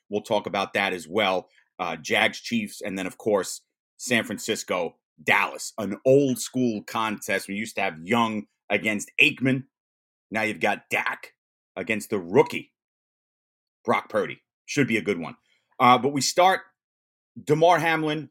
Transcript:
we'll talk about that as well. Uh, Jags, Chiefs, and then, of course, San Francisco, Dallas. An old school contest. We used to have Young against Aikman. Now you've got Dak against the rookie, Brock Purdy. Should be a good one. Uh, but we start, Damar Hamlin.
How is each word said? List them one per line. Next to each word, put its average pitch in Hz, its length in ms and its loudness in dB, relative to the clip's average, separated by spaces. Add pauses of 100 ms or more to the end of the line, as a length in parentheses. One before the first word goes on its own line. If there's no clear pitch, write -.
we'll 104 120 -2
talk 104 240 -2
about 95 280 -4
that 98 180 0
as 85 160 -8
well. 92 400 0 (320)
Uh, 85 160 -4
Jags, 107 460 0
Chiefs, 110 400 -6
and 95 180 -6
then, 92 80 -4
of - 100 -12
course, 101 440 -2 (360)
San 117 260 0
Francisco, 95 760 -4 (260)
Dallas. 98 540 0
An 104 280 -6
old 131 340 4
school 117 440 -2
contest. 107 640 -4
We 98 60 -8
used 110 220 -8
to 101 60 -4
have 87 200 -4
Young 110 440 0 (260)
against 104 400 -2 (100)
Aikman. 135 440 2 (680)
Now 110 100 -2
you've 104 180 -2
got 101 300 -2
Dak - 440 -4 (420)
against 101 340 -6
the 107 80 -2
rookie, 95 560 0 (1120)
Brock 104 240 -2
Purdy. 82 320 -4 (240)
Should 139 220 0
be 113 100 0
a 92 60 -2
good 92 160 0
one. 71 160 -10 (440)
Uh, 123 200 8
but 139 140 0
we 139 80 0
start, 180 400 4 (840)
Damar 160 340 6
Hamlin. 156 540 -2